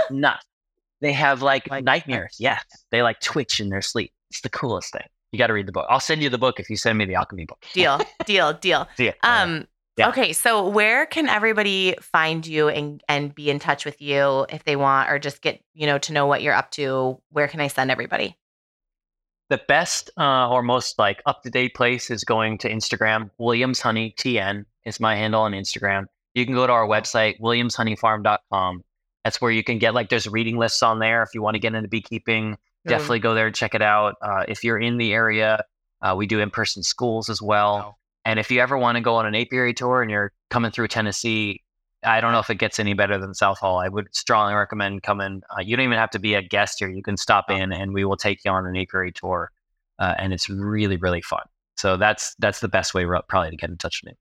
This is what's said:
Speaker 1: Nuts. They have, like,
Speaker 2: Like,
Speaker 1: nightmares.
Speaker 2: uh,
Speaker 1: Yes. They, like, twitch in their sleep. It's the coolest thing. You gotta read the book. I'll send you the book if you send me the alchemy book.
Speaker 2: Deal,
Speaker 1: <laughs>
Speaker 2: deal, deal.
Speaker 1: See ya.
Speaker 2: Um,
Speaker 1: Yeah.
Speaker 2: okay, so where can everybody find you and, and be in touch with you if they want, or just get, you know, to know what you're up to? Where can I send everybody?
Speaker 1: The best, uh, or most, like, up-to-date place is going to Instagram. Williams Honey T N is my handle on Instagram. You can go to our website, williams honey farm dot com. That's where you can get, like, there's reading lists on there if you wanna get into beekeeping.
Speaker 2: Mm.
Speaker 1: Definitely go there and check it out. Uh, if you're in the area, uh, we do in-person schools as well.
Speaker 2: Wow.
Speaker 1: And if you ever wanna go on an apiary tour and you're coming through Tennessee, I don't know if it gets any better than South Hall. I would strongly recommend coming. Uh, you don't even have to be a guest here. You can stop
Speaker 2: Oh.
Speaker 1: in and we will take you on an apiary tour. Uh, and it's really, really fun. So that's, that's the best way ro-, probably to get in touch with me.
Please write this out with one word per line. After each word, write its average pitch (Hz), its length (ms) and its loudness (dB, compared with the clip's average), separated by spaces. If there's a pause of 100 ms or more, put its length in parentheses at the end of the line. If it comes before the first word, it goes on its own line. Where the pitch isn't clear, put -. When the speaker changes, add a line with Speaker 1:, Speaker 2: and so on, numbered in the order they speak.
Speaker 1:
Nuts. 139 360 -2 (540)
They 143 140 0
have, 139 280 2
like, 135 280 2
Speaker 2:
Like, 139 140 -6
Speaker 1:
nightmares. 131 500 0
Speaker 2:
uh, - 60 -20
Speaker 1:
Yes. 123 240 -2 (280)
They, 117 120 4
like, 117 180 0
twitch - 380 -4
in 101 100 -4
their 98 120 -4
sleep. - 300 -4 (200)
It's - 100 -12
the - 80 -8
coolest 107 420 -4
thing. - 140 -10 (260)
You 110 80 -8
gotta 113 140 4
read 101 140 -2
the 95 40 -10
book. 85 180 -4
I'll 131 100 4
send 156 240 -2
you 143 60 0
the 123 80 0
book 123 220 0
if 95 100 -12
you 107 80 -6
send 113 200 0
me 104 80 2
the 92 100 -4
alchemy 90 300 -4
book. - 180 -20 (100)
Speaker 2:
Deal, 160 260 2 (140)
Speaker 1:
<laughs> 302 120 -10
Speaker 2:
deal, 180 280 2
deal. 160 340 0 (100)
Speaker 1:
See 127 80 2
ya. 101 60 2 (120)
Speaker 2:
Um, 185 440 2 (300)
Speaker 1:
Yeah. 220 120 6
Speaker 2:
okay, 240 240 0
so 214 340 2
where 214 380 4
can 320 240 -2
everybody 202 720 2
find 160 440 0
you 156 240 2
and, 147 380 -6
and 147 260 -2
be 147 160 -4
in 147 100 0
touch 147 260 -2
with 147 160 -12
you 139 480 2
if 156 140 -12
they 147 120 0
want, 135 340 2
or 143 100 0
just 143 220 -8
get, - 220 -4 (100)
you 151 140 -6
know, 143 120 2
to 156 140 -6
know 143 140 2
what 143 140 2
you're 143 120 0
up 123 180 0
to? 131 480 -2 (120)
Where 147 160 0
can 151 140 -6
I 143 60 0
send 131 240 0
everybody? - 460 -4 (1120)
Speaker 1:
The 139 80 2 (100)
best, 160 500 2
uh, 131 320 2
or 123 120 4
most, 120 380 0
like, 101 260 2
up-to-date 127 480 -2
place 123 380 0
is 110 120 -4
going 110 360 2
to 117 100 -2
Instagram. 110 680 0
Williams 120 440 0
Honey 110 360 0
T 123 220 0
N 101 260 -4 (200)
is 110 140 -10
my 110 160 2
handle 107 260 2
on 107 120 0
Instagram. 98 520 -2 (300)
You 123 100 2
can 131 80 -4
go 127 140 2
to 123 60 4
our 113 140 4
website, 110 520 0
williams 120 360 0
honey 110 200 -2
farm 107 280 0
dot 104 180 2 (100)
com. 92 320 -2 (400)
That's - 180 -2
where 120 100 2
you 113 120 2
can 120 160 -2
get, 113 140 2
like, 117 160 0
there's 113 180 0
reading 113 300 -2
lists 117 260 0
on 113 160 2
there 113 240 2
if 107 100 -4
you 113 80 -6
wanna 107 180 0
get 110 160 -2
into 110 140 -4
beekeeping. 110 640 -4
Speaker 2:
Mm. - 40 -12 (320)
Speaker 1:
Definitely 123 300 0
go 113 140 2
there 110 140 2
and 107 80 -4
check - 180 -4
it 110 80 0
out. 104 400 4
Uh, 98 260 -2
if 107 160 -8
you're 117 160 0
in 120 180 -2
the 113 160 0
area, 110 500 2 (380)
uh, 98 140 0
we 101 120 -2
do 107 120 2
in-person 104 440 -2
schools 113 460 -4
as 104 120 -6
well. 104 360 2
Speaker 2:
Wow. 104 180 -10 (300)
Speaker 1:
And 113 140 0
if 107 120 -2
you 123 80 4
ever 127 180 4
wanna 120 240 2
go 117 140 2
on 113 100 2
an 104 100 -2
apiary 120 380 0
tour 123 280 0
and 110 100 -2
you're 104 220 -2 (160)
coming 117 220 0
through 113 180 -2
Tennessee, 107 720 -2 (420)
I 113 160 4
don't 117 100 2
know 117 80 4
if 107 120 -4
it 107 40 0
gets 104 240 -2
any 104 140 0
better 101 240 2
than 95 160 -6
South 98 240 2
Hall. 92 220 0
I 92 100 0
would 104 260 -8
strongly 104 380 2
recommend 101 480 -2
coming. 98 480 -4
Uh, 101 120 -8
you 107 140 -2
don't 131 100 2
even 120 120 2
have 113 140 0
to 104 80 -6
be 104 160 0
a 101 80 0
guest 101 360 0
here. 101 80 -4
You 92 140 -8
can 101 160 -4
stop 101 320 2
Speaker 2:
Oh. 95 60 0
Speaker 1:
in 95 180 -2
and 98 200 -4
we 98 120 0
will 98 100 0
take 101 300 -4
you 98 60 0
on 92 160 0
an 90 100 -4
apiary 92 340 -4
tour. 87 400 -6 (460)
Uh, 92 220 0
and 95 120 -2
it's 90 160 -4
really, 101 480 -2
really 87 260 -2
fun. - 200 -6 (340)
So 95 220 0
that's, 107 380 0
that's 104 240 0
the 104 80 -4
best 95 260 0
way 92 120 2
ro-, 87 220 0
probably 90 220 0
to 82 80 -12
get 85 140 -8
in 85 60 -12
touch - 260 -8
with 85 100 -18
me. - 80 -20